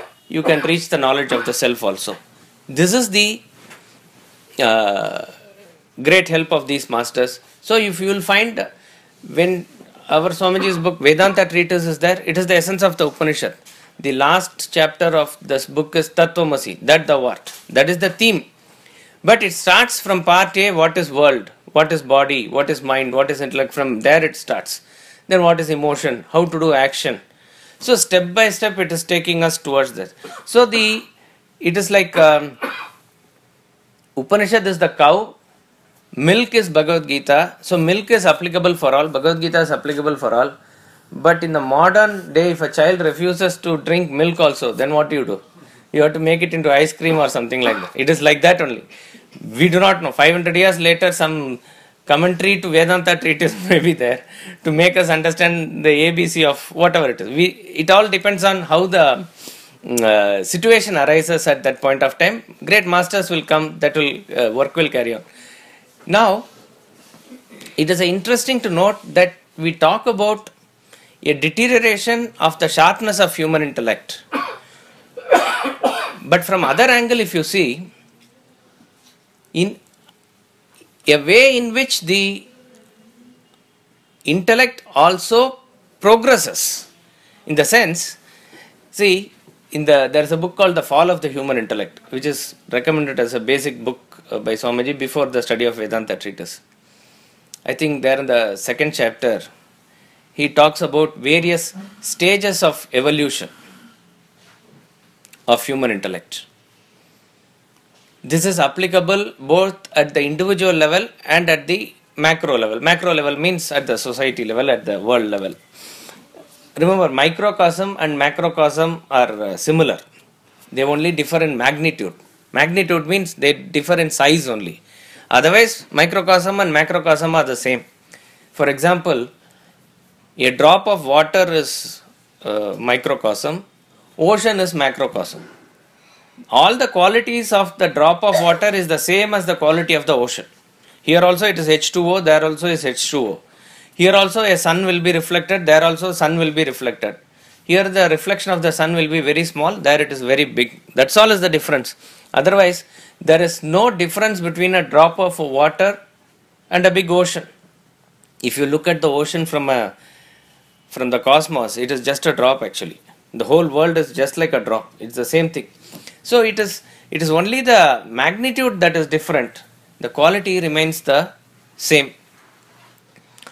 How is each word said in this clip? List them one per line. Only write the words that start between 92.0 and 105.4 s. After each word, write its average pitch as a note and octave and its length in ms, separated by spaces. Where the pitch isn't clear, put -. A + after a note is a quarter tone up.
which C3+ 160
is - 280
recommended C#3 500
as A#2+ 140
a A#2+ 60
basic B2+ 420
book, - 480
uh, A2+ 80
by A2 160
Swamiji B2 440
before C#3 280
the B2+ 160
study A#2 220
of A#2 120
Vedanta G#2+ 400
treatise. F#2 440
I C3 100
think D3 280
there C3 160
in C#3 80
the A2+ 300
second D3+ 360
chapter, A2+ 500
he D3 160
talks D3+ 340
about D3+ 340
various E3+ 580
stages G3 640
of D#3 300
evolution C#3 560